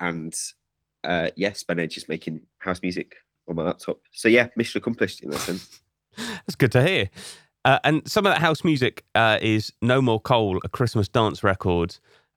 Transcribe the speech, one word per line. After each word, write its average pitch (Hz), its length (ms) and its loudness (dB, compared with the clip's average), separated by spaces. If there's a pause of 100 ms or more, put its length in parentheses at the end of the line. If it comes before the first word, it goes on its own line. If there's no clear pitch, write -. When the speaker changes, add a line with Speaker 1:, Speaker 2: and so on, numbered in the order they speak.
Speaker 1:
and, 82 340 -6 (720)
uh, 82 320 0
yeah, 98 160 -2
spend 87 280 -4
it 80 80 -2
just - 200 -14
making 80 320 -8 (200)
house 92 200 -6
music 87 360 -6 (300)
on 85 100 -8
my 80 60 -2
laptop." - 380 -6 (100)
So - 180 0
yeah, 120 280 6
mission 117 220 -2
accomplished - 440 -4
in - 80 -10
that 76 100 -6
sense. - 420 -8 (140)
Speaker 2:
<laughs> - 200 -20
That's 220 400 -10
good 127 160 2
to 127 100 4
hear. 147 280 2 (560)
Uh, 135 180 6
and 151 260 0
some 208 140 2
of 190 80 4
that - 80 0
house 160 240 0
music, 139 400 0 (100)
uh, 110 280 4
is 107 280 0 (120)
No 127 180 2
More 113 200 2
Coal, 107 440 2
a 101 60 -6
Christmas 113 380 0
dance 107 360 0
record, 90 540 0 (380)